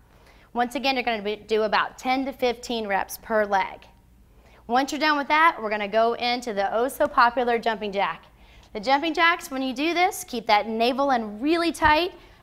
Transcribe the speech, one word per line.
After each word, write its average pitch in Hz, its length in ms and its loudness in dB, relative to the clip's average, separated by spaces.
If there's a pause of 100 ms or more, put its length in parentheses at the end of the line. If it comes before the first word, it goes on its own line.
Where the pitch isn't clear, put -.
(520)
Once 240 240 -2
again, 269 200 -2
you're 247 80 -4
gonna 226 180 -2
be, 208 160 -4
do 214 240 -2
about 202 360 0
ten 262 280 -2
to 262 80 -8
fifteen 240 520 -4
reps 196 360 -4
per 214 240 0
leg. 196 400 -2 (840)
Once 262 240 0
you're 302 80 -6
done 302 180 2
with 277 120 -4
that, 320 320 4
we're 214 80 -4
gonna 208 180 -2
go 226 280 2
into 240 380 -4
the 196 220 0
oh 240 140 2
so 294 180 0
popular 240 500 2
jumping 214 360 -2
jack. 175 320 -4 (480)
The 220 80 -8
jumping 277 320 0
jacks, 339 360 2
when 262 120 -6
you 262 120 -4
do 302 200 -2
this, 359 320 0
keep 226 220 -8
that 208 200 4
navel 240 440 0
in 214 280 -4
really 330 320 0
tight 330 420 2 (300)